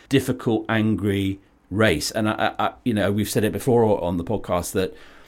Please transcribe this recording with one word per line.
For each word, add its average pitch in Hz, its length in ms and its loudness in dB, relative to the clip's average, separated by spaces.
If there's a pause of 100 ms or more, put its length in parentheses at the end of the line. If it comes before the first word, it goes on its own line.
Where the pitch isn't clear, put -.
difficult, 127 600 0
angry 98 720 0 (320)
race. 95 400 2
And 107 180 0
I, 110 40 0 (260)
I, 104 80 0
I, - 60 -2 (120)
you 120 100 0
know, 101 180 2
we've 101 160 0
said 110 160 0
it 101 80 0
before 110 500 2
on 87 140 -2
the 87 80 -2
podcast 90 480 -4
that 95 240 -2 (320)